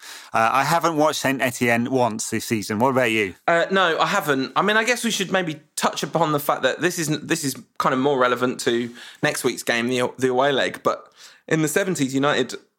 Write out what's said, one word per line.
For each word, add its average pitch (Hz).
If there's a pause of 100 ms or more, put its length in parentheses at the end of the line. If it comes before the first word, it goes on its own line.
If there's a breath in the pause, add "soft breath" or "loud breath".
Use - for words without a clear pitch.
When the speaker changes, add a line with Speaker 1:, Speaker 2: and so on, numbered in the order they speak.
(320 loud breath)
Speaker 1:
Uh, 113
I 131
haven't 165
watched 151
Saint 135
Etienne 120
once 120
this 110
season. 107
What 127
about 127
you? 107 (140)
Speaker 2:
Uh, 170
no, 180
I 160
haven't. 151
I 151
mean, 208
I 226
guess 240
we 233
should 185
maybe 175 (160)
touch -
upon 160
the 143
fact 147
that 127
this 170
is, 156 (140)
this 123
is 135 (240)
kind 151
of 131
more 139
relevant 123
to 120 (300 loud breath)
next 147
week's 123
game, 117
the, 123
the 131
away 131
leg. 101
But - (360 loud breath)
in 160
the 151
seventies, 147
United 135 (260)